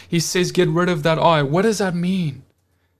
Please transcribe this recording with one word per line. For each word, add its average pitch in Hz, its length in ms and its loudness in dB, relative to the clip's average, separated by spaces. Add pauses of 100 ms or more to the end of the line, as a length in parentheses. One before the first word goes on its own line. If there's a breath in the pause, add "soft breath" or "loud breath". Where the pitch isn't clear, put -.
He 170 120 -2
says, 180 320 -2
"Get 175 180 2
rid 175 180 0
of 170 140 -2
that 160 160 2
eye." 160 240 2
What 147 220 0
does 220 160 0
that 185 160 -2
mean? 175 480 -4 (560)